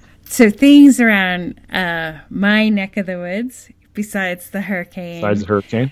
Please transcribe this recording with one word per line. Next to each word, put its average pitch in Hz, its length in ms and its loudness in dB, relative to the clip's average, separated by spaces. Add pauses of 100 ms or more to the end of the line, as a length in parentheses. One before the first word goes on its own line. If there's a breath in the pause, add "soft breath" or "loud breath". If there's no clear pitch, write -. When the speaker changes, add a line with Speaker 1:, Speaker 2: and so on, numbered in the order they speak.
(260 soft breath)
Speaker 1:
so 220 240 4
things 285 500 6
around, 190 600 -2 (120)
uh, 165 480 -6 (100)
my 214 400 0
neck 196 280 -4
of 196 80 -6
the 180 120 -8
woods, 190 520 -10 (240)
besides 190 580 -8
the 196 100 -8
hurricane. 175 600 -10
Speaker 2:
Besides 104 200 -2
the 98 60 -12
hurricane? 113 440 -4